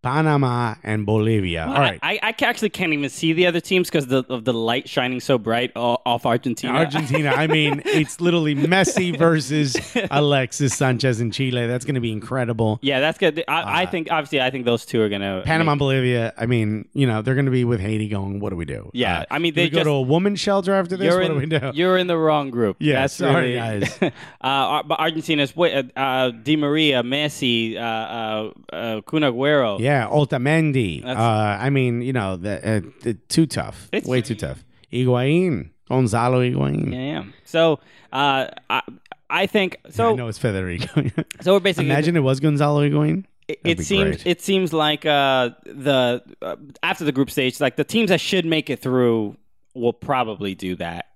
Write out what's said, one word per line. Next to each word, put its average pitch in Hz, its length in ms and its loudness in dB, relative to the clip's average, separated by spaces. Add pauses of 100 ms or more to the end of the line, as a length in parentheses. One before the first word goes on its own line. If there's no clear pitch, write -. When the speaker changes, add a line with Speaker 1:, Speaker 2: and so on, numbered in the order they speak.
Speaker 1:
Panama, 131 800 2
and 107 220 -2
Bolivia. 104 640 0
Speaker 2:
Well, - 80 -4
Speaker 1:
All 143 60 2
right. 104 200 0
Speaker 2:
I, 165 120 -2
I, 214 60 -4 (100)
I - 20 -4
ca-, - 140 -2
actually 320 240 0
can't 175 240 -2
even 143 160 -2
see 160 240 0
the 175 140 4
other 170 120 2
teams 185 300 0
'cause 147 180 0
the, 131 220 2
of 117 160 -6
the 123 80 2
light 113 340 0
shining 127 320 -2
so 127 180 2
bright 117 380 -2
o-, 120 300 0
off 120 200 0
Argentina. 123 480 0
Speaker 1:
Argentina. 147 580 0
I 151 160 2
mean, 151 360 2
Speaker 2:
<laughs> - 20 -10
Speaker 1:
it's 359 360 0
literally 170 340 2
Messi 180 600 0
versus 151 580 2 (300)
Speaker 2:
<laughs> - 60 -6
Speaker 1:
Alexis 143 640 0
Sanchez 127 440 0
in 117 120 -2
Chile. 123 360 -2
That's 123 160 -4
gonna 135 160 -2
be 117 120 -2
incredible. 110 720 -2
Speaker 2:
Yeah, 135 180 0
that's 156 180 0
good. 160 300 2
I, 160 140 0 (200)
I - 20 0
Speaker 1:
Uh, 175 60 -4
Speaker 2:
think, 165 220 -4
obviously, 156 280 0
I 127 100 2
think 127 160 -6
those 117 200 0
two 120 160 0
are 107 80 2
gonna 98 340 -4
Speaker 1:
Panama, 160 300 2
Speaker 2:
make 143 60 0
Speaker 1:
Bolivia. 127 580 0
I 113 80 -4
mean, 110 480 0
you 135 140 2
know, 110 140 0
they're 127 140 0
gonna 139 160 0
be 123 140 2
with 120 160 0
Haiti 107 260 -2
going, 98 320 -4
"What 101 120 -4
do 92 40 -6
we 85 100 -4
do?" 57 280 -10
Speaker 2:
Yeah, 98 280 0
Speaker 1:
Uh, - 100 -8
Speaker 2:
I 143 80 -2
mean, 170 140 0
Speaker 1:
do - 80 -6
Speaker 2:
they 170 40 4
Speaker 1:
we 151 60 -2
go 165 80 0
Speaker 2:
just 160 60 0
Speaker 1:
to 151 60 2
a 135 100 2
woman 175 340 2
shelter 196 380 0
after 190 220 0
this? 160 120 0
Speaker 2:
You're 175 140 4
Speaker 1:
What 165 100 0
Speaker 2:
in, 147 180 -2
Speaker 1:
do 160 80 0
we - 20 2
do? 135 140 -4
Speaker 2:
you're 185 240 2
in 180 100 0
the 170 100 0
wrong 151 340 2
group. 113 280 0
Speaker 1:
Yeah, 143 220 2
Speaker 2:
That's 139 140 -2
Speaker 1:
sorry, 127 400 2
Speaker 2:
really 110 260 -4
Speaker 1:
guys. - 180 -4
Speaker 2:
<laughs> - 20 2
uh, 190 80 2 (320)
Ar-, 135 420 0
but 147 160 -2
Argentina's 156 560 0
way, 170 180 2
uh, 139 100 0 (160)
uh, 131 300 2
Di 117 260 0
Maria, 147 480 4
Messi, 123 720 0
uh, 98 60 -6
uh, 110 720 -4 (200)
uh, 107 300 -6
Kun 156 220 -2
Agüero. 131 560 2
Speaker 1:
Yeah, 127 280 2
Otamendi. 131 960 0
Speaker 2:
That's 127 160 -6
Speaker 1:
Uh, 110 400 2
I 127 100 -2
mean, 123 320 0
you 127 120 -4
know, 98 220 -2
the, 92 220 -6
uh, 107 240 0 (220)
the, 120 100 -2 (160)
too 160 160 4
tough. - 480 -8
Speaker 2:
It's - 140 -4
Speaker 1:
Way 127 140 2
too 113 140 -4
tough. - 280 -10 (280)
Higuain. 127 800 0 (200)
Gonzalo 123 520 2
Higuain. 131 520 0
Speaker 2:
Yeah, 127 60 -8
yeah. 196 240 -8 (220)
So, 165 340 2 (320)
uh, 135 360 0 (220)
I, 127 120 0 (480)
I 175 180 0
think 190 300 0 (120)
so. 233 200 0
Speaker 1:
Yeah, 220 40 2
I - 40 2
know 120 100 -6
it's 107 100 -6
Federico. 95 680 -2 (200)
<laughs> - 180 -14
Speaker 2:
So 185 120 4
we're 202 80 6
basically 165 280 0
Speaker 1:
Imagine 156 280 2
it 151 40 4
was 131 180 2
Gonzalo 147 480 2
Higuain. 151 380 0 (220)
Speaker 2:
It, - 160 -10
Speaker 1:
That'd 170 120 2
Speaker 2:
it - 20 -10
Speaker 1:
be 170 80 -6
Speaker 2:
seems, 196 180 2 (200)
Speaker 1:
great. - 40 -2
Speaker 2:
it 175 140 0
seems 185 320 0
like, 151 320 0
uh, 135 460 2 (140)
the, 127 560 0 (200)
uh, 85 140 -8 (280)
after 175 220 -4
the 143 80 0
group 131 180 0
stage, 127 300 -2
like, 131 160 0
the 147 80 -2
teams 220 240 0
that 175 100 4
should 180 260 0
make 160 240 -2
it 127 120 -4
through 117 560 2 (360)
will 120 200 0
probably 110 600 -4
do 92 200 -4
that. 85 300 -8 (100)